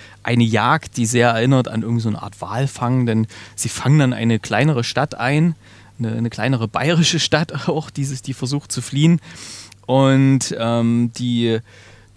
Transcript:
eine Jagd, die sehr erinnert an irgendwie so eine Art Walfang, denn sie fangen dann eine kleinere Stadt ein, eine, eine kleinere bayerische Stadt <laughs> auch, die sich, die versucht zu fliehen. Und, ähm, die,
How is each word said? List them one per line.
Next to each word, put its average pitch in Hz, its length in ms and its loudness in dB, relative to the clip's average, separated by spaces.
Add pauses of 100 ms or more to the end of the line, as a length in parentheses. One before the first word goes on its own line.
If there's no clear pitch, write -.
(220)
eine 120 220 2
Jagd, 113 540 0
die 120 100 0
sehr 120 220 4
erinnert 120 380 2
an 110 140 -6
irgendwie 113 220 -2
so 113 60 -2
eine 107 120 -6
Art - 200 -12
Walfang, 123 640 -2
denn 110 180 2 (300)
sie - 140 -4
fangen 143 280 2
dann 127 160 4
eine 113 240 0
kleinere 120 460 0
Stadt - 320 -2
ein, 151 400 0 (420)
eine, 113 140 -4
eine 117 180 -2
kleinere 113 380 -2
bayerische 160 520 0
Stadt 151 480 -2
<laughs> - 20 -
auch, 156 200 -4
die 139 160 -6
sich, 135 160 -8
die 131 140 -10
versucht 139 360 -6
zu 120 120 -6
fliehen. 156 360 2 (680)
Und, 135 720 4
ähm, 117 580 0
die, 117 400 0 (600)